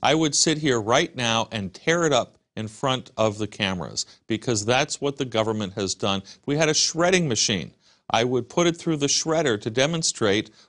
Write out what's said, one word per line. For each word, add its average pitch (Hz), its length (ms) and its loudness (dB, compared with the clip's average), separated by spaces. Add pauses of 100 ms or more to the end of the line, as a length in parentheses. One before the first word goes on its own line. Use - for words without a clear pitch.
I 135 120 4
would 156 200 2
sit 156 240 2
here 143 240 2
right 127 340 0
now 113 340 0
and 98 220 -6
tear 170 320 0
it 156 80 2
up 117 240 0 (200)
in 110 120 -6
front 131 480 -4
of 107 220 2
the 107 100 -4
cameras, 90 560 -4 (220)
because 107 400 -2
that's 127 340 0
what 143 160 -4
the 147 80 -4 (140)
government 107 380 -2
has 98 180 -2
done. 98 320 -2
If - 200 -18
we 143 120 0
had 151 100 4
a 156 60 2
shredding 175 520 2
machine, 104 460 -2 (400)
I 113 120 4
would 123 240 -2
put 175 180 2
it 165 100 0
through 165 200 -2
the 143 100 -2
shredder 156 540 0
to 120 100 -4
demonstrate 127 800 0 (180)